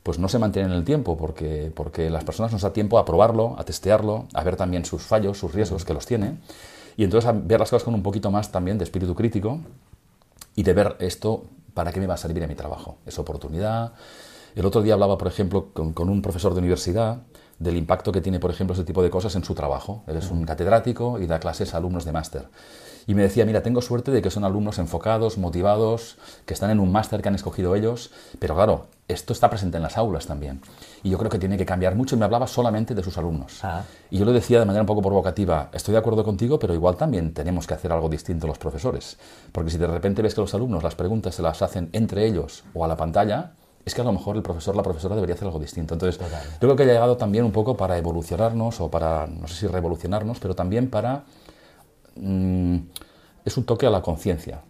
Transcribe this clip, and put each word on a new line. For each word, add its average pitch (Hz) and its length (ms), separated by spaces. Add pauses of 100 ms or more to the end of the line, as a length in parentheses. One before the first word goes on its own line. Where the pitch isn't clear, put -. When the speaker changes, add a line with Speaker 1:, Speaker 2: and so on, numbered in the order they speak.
Speaker 1:
pues 80 160
no 92 100
se 120 120
mantienen 98 320
en 90 80
el 85 40
tiempo, 117 320
porque, 78 600
porque 78 340
las 80 140
personas 107 280
nos 101 120
da 98 100
tiempo 107 240
a 101 80
probarlo, 110 540
a - 60
testearlo, 107 680
a - 100
ver 90 120
también 90 280
sus 85 200
fallos, 101 340
sus 80 160
riesgos, 98 320
que - 80
los - 140
tiene, 113 320 (580)
y 107 60
entonces 110 260
a 117 40
ver 107 260
las 110 100
cosas 123 140
con 120 100
un 104 80
poquito 101 300
más 104 200
también 95 280
de 92 40
espíritu 90 300
crítico 110 460 (960)
y 101 80
de 90 100
ver 101 240
esto, 107 460 (320)
¿para 85 160
qué 95 80
me 95 80
va 90 80
a - 20
servir 85 240
en 80 80
mi 73 60
trabajo? - 500
¿Es - 140
oportunidad? 87 760 (640)
El 90 100
otro 101 160
día 107 120
hablaba, 98 260
por 92 80
ejemplo, 95 440
con, 80 220
con 85 160
un 101 140
profesor 90 320
de 90 60
universidad 92 580 (400)
del 85 180
impacto 85 340
que 92 100
tiene, 90 180
por 87 100
ejemplo, 92 240
ese 92 100
tipo 85 200
de 87 80
cosas 92 240
en 87 80
su 92 100
trabajo. 73 540
Él 80 100
es 92 140
un 82 140
catedrático 110 760
y 90 80
da 82 120
clases 87 360
a - 20
alumnos 87 280
de 82 60
máster. 78 360 (600)
Y 104 80
me 101 80
decía, 101 220
"Mira, 107 180
tengo 123 180
suerte 120 300
de 120 100
que 95 80
son 101 140
alumnos 104 340
enfocados, 107 600
motivados, 101 800 (280)
que - 80
están 98 160
en 107 100
un 95 120
máster 107 300
que 101 80
han 98 60
escogido 92 400
ellos, 113 360 (280)
pero 76 160
claro, 92 320 (200)
esto - 260
está 120 160
presente 95 280
en 85 60
las - 140
aulas 107 300
también. 71 340 (400)
Y 98 80
yo 92 80
creo 110 120
que 101 100
tiene 98 180
que 95 80
cambiar 92 300
mucho", 131 200
y 117 40
me 107 60
hablaba 117 200
solamente 117 480
de 95 100
sus 92 140
alumnos. 82 460
Speaker 2:
Ah. 90 200 (280)
Speaker 1:
Y 95 80
yo 101 60
le 120 80
decía 120 260
de 113 60
manera 101 160
un 107 60
poco 107 140
provocativa, 92 720
"Estoy 104 200
de 110 60
acuerdo 110 240
contigo, 110 360
pero 92 160
igual 90 200
también 92 380
tenemos 82 320
que - 80
hacer 82 180
algo 80 160
distinto 80 400
los 76 120
profesores. 78 580 (340)
Porque 82 200
si 82 60
de 85 100
repente 98 340
ves 107 140
que 110 60
los 98 120
alumnos 110 300
las 80 120
preguntas 95 400
se - 60
las 80 200
hacen 90 320
entre 107 340
ellos 90 360 (100)
o 82 120
a - 20
la 82 100
pantalla, 101 560 (300)
es - 120
que 123 60
a - 20
lo 120 100
mejor 101 220
el 107 80
profesor, 92 320
la 101 80
profesora 92 320
debería 90 180
hacer 101 140
algo 82 120
distinto". 80 360
Entonces, 87 240
Speaker 2:
Total. 80 240
Speaker 1:
yo - 160
creo 127 160
que 123 80
ha - 20
llegado 120 320
también 113 280
un 110 60
poco 107 240
para 92 220
evolucionarnos 92 840
o 85 120
para, 80 340
no 82 220
sé 82 80
si 95 100
revolucionarnos, 90 760
pero 92 140
también 107 380
para 120 320 (920)
mm, 92 600 (720)
es - 120
un 127 80
toque 117 220
a - 20
la 98 120
conciencia. 82 680